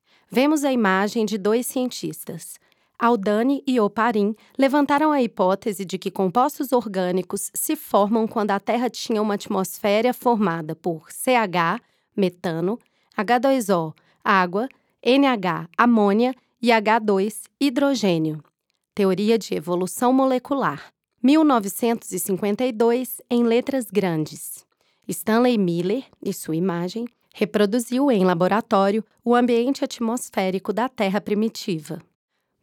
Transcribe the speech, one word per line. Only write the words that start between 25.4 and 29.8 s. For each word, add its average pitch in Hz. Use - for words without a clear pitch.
Miller, 185
e 202
sua -
imagem, 180
reproduziu 233
em 196
laboratório 196
o 233
ambiente 247